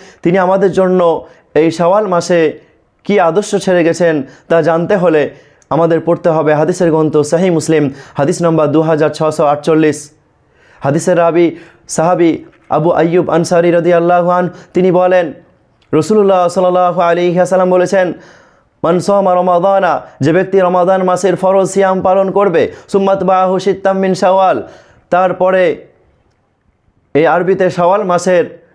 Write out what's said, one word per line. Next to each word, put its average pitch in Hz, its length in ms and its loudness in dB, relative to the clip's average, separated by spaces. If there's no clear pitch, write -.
তিনি 170 140 2
আমাদের 190 340 0
জন্য 180 540 0
এই 160 180 2
শাওয়াল 185 360 0
মাসে 170 520 0
কি 202 160 0
আদর্শ 180 360 0
ছেড়ে 180 280 0
গেছেন, 160 400 0
তা 165 140 2
জানতে 165 340 0
হলে 160 340 0
আমাদের 165 360 0
পড়তে 170 240 0
হবে 156 240 0
হাদিসের 165 360 0
গ্রন্থ 156 280 0
সহিহ 165 360 0
মুসলিম, 151 360 0
হাদিস 147 280 -2
নম্বর 165 260 0
দু 147 140 0
হাজার 156 280 0
ছশো 151 360 -2
আটচল্লিশ। 147 640 0
হাদিসের 165 380 -2
রাবি 170 380 2
সাহাবী 170 500 0
আবু 160 220 0
আইয়ুব 165 380 0
আনসারী 170 420 0
রাদিয়াল্লাহু 175 580 2
আনহু, 180 240 -2
তিনি 185 180 2
বলেন, 180 420 0
রাসূলুল্লাহ 185 540 2
সাল্লাল্লাহু 180 540 0
আলাইহি 170 340 0
ওয়াসাল্লাম 180 340 0
বলেছেন, 180 440 0
"মান 175 160 0
সামা 190 360 0
রমাদানা", 180 640 0
যে 135 140 0
ব্যক্তি 190 260 0
রমাদান 185 440 0
মাসের 180 320 0
ফরজ 190 340 0
সিয়াম 190 320 0
পালন 190 300 0
করবে, 175 400 0
"সুম্মা 196 260 0
আতবাহু 185 460 0
সিত্তাম 190 380 -2
মিন 190 160 0
শাওয়াল", 185 500 0
তারপরে 180 760 0
এই 156 140 2
আরবিতে 180 420 0
শাওয়াল 180 340 0
মাসের 175 600 -2